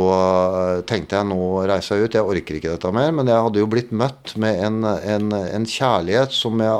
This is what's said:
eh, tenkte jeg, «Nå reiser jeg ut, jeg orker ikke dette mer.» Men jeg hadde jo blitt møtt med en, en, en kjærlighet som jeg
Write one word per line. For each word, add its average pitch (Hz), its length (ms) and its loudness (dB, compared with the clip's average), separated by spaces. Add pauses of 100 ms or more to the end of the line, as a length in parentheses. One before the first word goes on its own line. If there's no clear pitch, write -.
(160)
eh, 92 760 2
tenkte 98 300 -2
jeg, 101 100 0
«Nå 92 400 -2
reiser 98 300 0
jeg 113 100 2
ut, 113 80 -2
jeg 104 160 2
orker 82 240 -4
ikke 82 160 -4
dette 90 180 -4
mer.» 131 220 2
Men 135 160 0
jeg 113 160 4
hadde 104 160 2
jo 107 80 2
blitt 117 240 -2
møtt 131 480 -4
med 110 240 2
en, 110 180 -2
en, 104 540 -2
en 101 320 -4
kjærlighet 117 640 0
som 113 260 -2
jeg 110 80 2 (120)